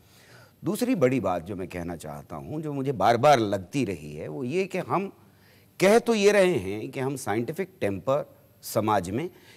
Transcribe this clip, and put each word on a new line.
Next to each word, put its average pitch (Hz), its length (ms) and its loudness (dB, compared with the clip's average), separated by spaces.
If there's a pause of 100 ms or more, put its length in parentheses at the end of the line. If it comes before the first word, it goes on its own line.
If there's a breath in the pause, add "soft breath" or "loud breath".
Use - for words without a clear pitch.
(640 soft breath)
दूसरी 220 300 0
बड़ी 131 260 2
बात 90 260 -4
जो 101 100 -8
मैं 90 120 -8
कहना 87 280 -8
चाहता 76 400 -14
हूँ, 113 260 -10
जो 151 100 -8
मुझे 139 200 -4
बार-बार 117 460 6
लगती 101 460 -2
रही 76 300 -8
है, 90 140 -10
वो 147 160 -8
ये 170 200 -2
कि 180 140 -8
हम 170 340 -4 (680 soft breath)
कह 202 180 8
तो 233 160 2
ये 202 180 6
रहे 185 220 6
हैं 107 360 -6
कि 135 100 -6
हम 139 160 -2
साइंटिफिक 120 520 -4 (120)
टेम्पर 104 540 -2 (280)
समाज 104 480 0
में, 147 200 -4 (260 soft breath)